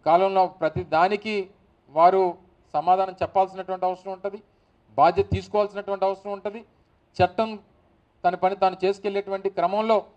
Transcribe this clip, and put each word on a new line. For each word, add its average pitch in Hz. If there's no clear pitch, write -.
కాలంలో 185
ప్రతి 170
దానికి 190
వారు 175
సమాధానం 185
చెప్పాల్సినటువంటి 185
అవసరం 185
ఉంటది, 196
బాధ్యత 175
తీసుకోవాల్సినటువంటి 202
అవసరం 196
ఉంటది. 202
చట్టం 214
తన 180
పని 185
తాను 190
చేసుకెళ్లేటువంటి 196
క్రమంలో 202